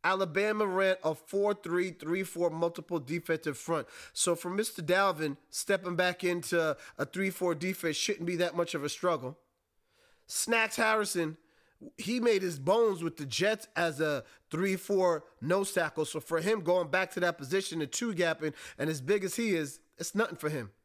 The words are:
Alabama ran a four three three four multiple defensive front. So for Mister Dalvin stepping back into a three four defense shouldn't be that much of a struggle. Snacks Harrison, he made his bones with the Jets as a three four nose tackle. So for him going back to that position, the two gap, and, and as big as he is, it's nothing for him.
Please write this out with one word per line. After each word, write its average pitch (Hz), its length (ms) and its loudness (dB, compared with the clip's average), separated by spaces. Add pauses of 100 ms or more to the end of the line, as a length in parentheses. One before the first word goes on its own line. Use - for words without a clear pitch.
Alabama 190 600 2
ran 190 380 2
a 160 100 0
four 202 400 0
three 180 380 0
three 170 320 -2
four 175 260 0
multiple 170 500 -2
defensive 156 580 -2
front. 156 300 -2 (260)
So 175 220 2
for 175 140 -8
Mister 196 320 -4
Dalvin 160 560 2 (120)
stepping 185 460 0
back 180 280 2
into 170 520 2 (220)
a 147 80 -2
three 190 240 -2
four 175 260 0
defense 165 420 -2
shouldn't 170 280 -2
be 175 120 0
that 170 180 0
much 170 180 0
of 143 100 -4
a 147 60 -4
struggle. 147 480 -2 (920)
Snacks 220 500 0
Harrison, 208 600 2 (600)
he 240 220 -2
made 226 220 4
his 170 160 -2
bones 190 460 2
with 165 140 -4
the 147 80 -8
Jets 196 500 -2
as 160 240 0
a 151 240 0 (260)
three 190 260 0
four 180 500 2 (160)
nose 190 300 0
tackle. 156 340 0
So 156 140 -8
for 160 200 -2
him 202 220 0
going 175 260 2
back 185 240 0
to - 80 -4
that 175 180 2
position, 165 420 -2
the 151 60 0
two 226 280 -4
gap, 165 280 0
and, 156 140 -2 (240)
and 151 100 0
as 147 120 -4
big 190 220 0
as 185 120 -4
he 220 200 2
is, 147 260 -4 (180)
it's 165 160 -6
nothing 208 220 0
for 151 120 -4
him. 123 220 -6 (140)